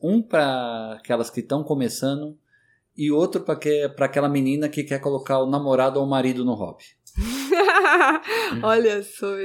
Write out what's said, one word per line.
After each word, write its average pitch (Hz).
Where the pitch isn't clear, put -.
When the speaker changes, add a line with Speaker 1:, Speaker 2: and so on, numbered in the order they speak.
Speaker 1:
um 214
pra 123
aquelas 117
que 120
tão 143
começando 143
e 151
outro 175
pra 156
que, 147
pra 143
aquela 143
menina 143
que 147
quer 139
colocar 135
o 131
namorado 135
ou 139
o 139
marido 127
no 123
hobby. 104
Speaker 2:
<laughs> 320
Olha, 220
sou, 202